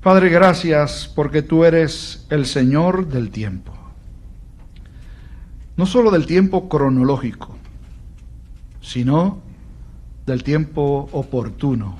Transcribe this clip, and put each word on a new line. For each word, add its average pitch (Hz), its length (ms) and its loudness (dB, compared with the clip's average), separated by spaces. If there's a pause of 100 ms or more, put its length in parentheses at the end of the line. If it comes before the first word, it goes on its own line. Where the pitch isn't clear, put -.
Padre, 190 260 6
gracias 170 840 2
porque 147 280 0
tú 160 220 4
eres 160 640 2
el 143 160 0
Señor 160 600 2
del 123 240 -4
tiempo. 95 420 -8 (2000)
No 175 100 2
solo 226 240 4
del 160 160 2
tiempo 185 420 2
cronológico, 131 880 0 (1200)
sino 147 600 -2 (840)
del 127 160 -4
tiempo 143 680 -2
oportuno 117 880 -4